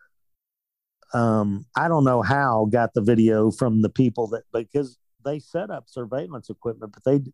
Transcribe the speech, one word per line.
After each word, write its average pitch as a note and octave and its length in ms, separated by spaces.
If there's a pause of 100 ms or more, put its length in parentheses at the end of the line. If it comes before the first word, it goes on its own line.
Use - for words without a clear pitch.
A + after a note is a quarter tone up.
(1120)
um, A2 540 (100)
I D3+ 120
don't D#3 160
know B2 180
how A#2 480
got A#2 240
the A#2+ 60
video A2 500
from A2 320
the G#2 60
people A#2+ 400
that, A2 240
because B2 440 (280)
they D3 160
set G3 300
up C#3 180
surveillance B2+ 600
equipment, A2+ 440
but - 100
they, C#3 160 (140)